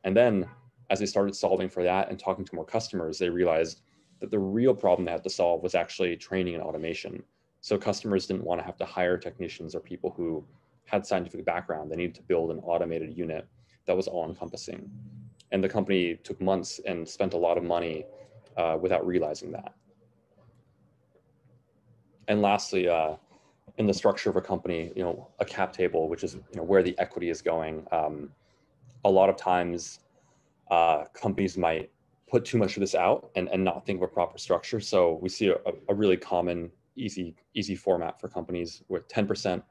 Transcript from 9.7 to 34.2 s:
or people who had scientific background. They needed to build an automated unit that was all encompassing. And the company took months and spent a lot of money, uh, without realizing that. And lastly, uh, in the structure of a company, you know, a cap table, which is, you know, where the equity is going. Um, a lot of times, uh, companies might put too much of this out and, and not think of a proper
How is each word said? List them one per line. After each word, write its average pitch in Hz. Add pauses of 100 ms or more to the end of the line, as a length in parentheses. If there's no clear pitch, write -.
or 82
people -
who 82 (440)
had 101
scientific 90
background. 80
They 80
needed 85
to -
build 82
an 80
automated 82
unit 82 (380)
that 92
was 92
all 85
encompassing. - (600)
And 98
the 98
company 95
took -
months 95
and 85
spent 95
a -
lot 85
of 87
money, 85 (500)
uh, 82
without 92
realizing 85
that. - (2500)
And 104
lastly, 98
uh, 80 (600)
in 110
the 98
structure -
of 92
a 92
company, 85
you 92
know, 87 (120)
a -
cap -
table, 85
which 85
is, 90
you -
know, 85
where 92
the 90
equity 87
is 82
going. 80
Um, 76 (720)
a 101
lot 95
of 95
times, 87 (680)
uh, 82 (100)
companies 98
might 82 (380)
put 120
too -
much 101
of 101
this 98
out 92
and, 90
and 95
not 87
think 98
of 90
a 87
proper 87